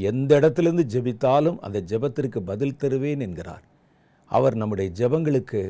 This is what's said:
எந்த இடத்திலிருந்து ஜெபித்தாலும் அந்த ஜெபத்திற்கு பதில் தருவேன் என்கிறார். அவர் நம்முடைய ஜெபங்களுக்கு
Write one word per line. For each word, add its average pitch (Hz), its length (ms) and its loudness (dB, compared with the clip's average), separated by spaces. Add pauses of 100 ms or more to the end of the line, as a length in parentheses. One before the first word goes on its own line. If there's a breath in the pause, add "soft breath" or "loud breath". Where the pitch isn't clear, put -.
எந்த 131 320 2
இடத்திலிருந்து 165 500 4
ஜெபித்தாலும் 127 720 0
அந்த 101 220 -6
ஜெபத்திற்கு 117 600 -4
பதில் 110 340 -4
தருவேன் 139 480 -2
என்கிறார். 87 400 -12 (680 soft breath)
அவர் 127 260 4
நம்முடைய 104 360 -2
ஜெபங்களுக்கு 127 760 0